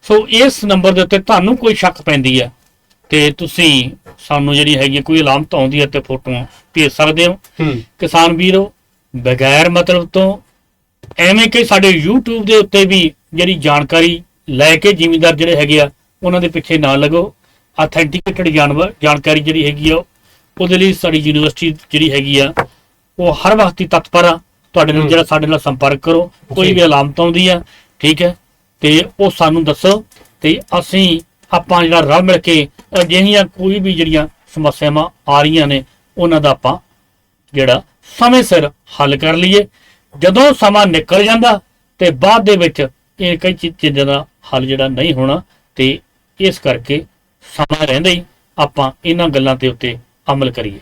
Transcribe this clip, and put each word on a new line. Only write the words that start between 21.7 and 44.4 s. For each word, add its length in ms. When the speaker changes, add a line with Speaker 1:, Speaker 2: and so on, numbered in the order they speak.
Speaker 1:
ਜਿਹੜੀ 220
ਹੈਗੀ 260
ਆ, 140
ਉਹ 160
ਹਰ 220
ਵਕਤ 240
ਹੀ 60
ਤਤਪਰ 380
ਆ। 160
ਤੁਹਾਡੇ 200
ਨਾਲ 100
Speaker 2:
ਹੂੰ। 60
Speaker 1:
ਜਿਹੜਾ 160
ਸਾਡੇ 220
ਨਾਲ 120
ਸੰਪਰਕ 420
ਕਰੋ, 320
ਕੋਈ 120
Speaker 2:
ਜੀ। 80
Speaker 1:
ਵੀ 100
ਅਲਾਮਤ 360
ਆਉਂਦੀ 280
ਆ, 140
ਠੀਕ 240
ਹੈ, 140
ਤੇ 240
ਉਹ 100
ਸਾਨੂੰ 340
ਦੱਸੋ, 400
ਤੇ 200
ਅਸੀਂ 420
ਆਪਾਂ 300
ਜਿਹੜਾ 180
ਰਲ 220
ਮਿਲ 160
ਕੇ 300
ਅਜਿਹੀਆਂ 440
ਕੋਈ 360
ਵੀ 140
ਜਿਹੜੀਆਂ 340
ਸਮੱਸਿਆਵਾਂ 540
ਆ 140
ਰਹੀਆਂ 240
ਨੇ, 180
ਉਹਨਾਂ 220
ਦਾ 100
ਆਪਾਂ 280
ਜਿਹੜਾ 280
ਸਮੇਂ 240
ਸਿਰ 260
ਹੱਲ 480
ਕਰ 180
ਲਈਏ। 320
ਜਦੋਂ 360
ਸਮਾਂ 320
ਨਿਕਲ 380
ਜਾਂਦਾ 360
ਤੇ 120
ਬਾਅਦ 340
ਦੇ 120
ਵਿੱਚ 300
ਇਹ 180
ਕਈ 140
ਚੀ-, 260
ਚੀਜ਼ਾਂ 280
ਦਾ 200